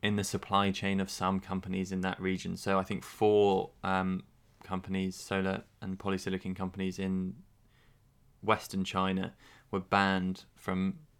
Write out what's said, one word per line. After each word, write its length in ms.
in 120
the 80
supply 460
chain 300
of 100
some 300
companies 520
in 100
that 180
region. 360
So 220
I 60
think 200
four, 680
um, 400
companies, 520
solar 480
and 160
polysilicon 580
companies 440
in 360
Western 420
China, 500
were 80
banned 640
from 420